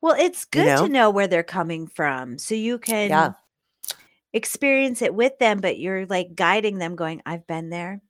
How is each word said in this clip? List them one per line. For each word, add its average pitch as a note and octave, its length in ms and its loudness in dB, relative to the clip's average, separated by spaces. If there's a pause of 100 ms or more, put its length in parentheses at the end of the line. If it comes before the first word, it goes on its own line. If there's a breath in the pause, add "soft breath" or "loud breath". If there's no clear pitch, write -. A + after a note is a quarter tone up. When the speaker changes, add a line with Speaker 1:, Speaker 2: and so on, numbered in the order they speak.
Speaker 1:
Well, D#4+ 160 4
it's F4 360 0
Speaker 2:
You - 100 4
Speaker 1:
good C#4 140 6
to D4+ 60 4
Speaker 2:
know? - 40 2
Speaker 1:
know B3+ 220 6
where G3 180 2
they're E3+ 160 2
coming E3 440 -6
from, C3 500 -4
so - 180 -6
you A#3 220 -2
can G#3+ 320 -2
Speaker 2:
Yeah. D#3 220 2 (1040 loud breath)
Speaker 1:
experience C4+ 680 0
it G#3 140 0
with B3 240 0
them, G#3+ 220 2
but F3+ 180 -2
you're, F#3+ 260 -4
like, F3+ 300 -4
guiding G3+ 420 0
them, F3 180 -6
going, D#3+ 300 -6
"I've E3+ 220 -10
been E3 220 -8
there. F3 400 -10